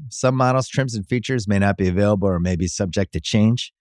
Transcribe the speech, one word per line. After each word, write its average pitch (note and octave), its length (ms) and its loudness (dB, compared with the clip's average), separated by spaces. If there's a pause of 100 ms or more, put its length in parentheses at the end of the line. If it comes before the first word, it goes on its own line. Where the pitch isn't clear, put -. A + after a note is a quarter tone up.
Some C3 260 0
models, B2+ 320 2
trims, C3 300 -2
and G2 100 -4
features A#2+ 400 -2
may G2+ 140 2
not G2+ 160 2
be F#2+ 100 0
available G2+ 400 2
or F#2 140 0
may F2+ 160 0
be F2+ 100 -2
subject F#2+ 460 -2
to E2+ 80 -6
change. A2 600 0